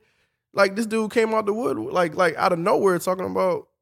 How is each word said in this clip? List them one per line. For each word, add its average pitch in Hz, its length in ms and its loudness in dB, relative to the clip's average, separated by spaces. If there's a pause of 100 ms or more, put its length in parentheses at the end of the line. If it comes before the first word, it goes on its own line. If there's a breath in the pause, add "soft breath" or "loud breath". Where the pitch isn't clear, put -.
(540)
like, 196 220 2
this 226 100 -2
dude 220 260 -2
came 220 220 2
out 220 120 0
the 202 80 0
wood, 214 240 -2
like, 156 380 -2
like, 175 200 2
out 190 160 2
of 170 80 0
nowhere 185 400 2
talking 185 260 -4
about, 185 440 -2 (120)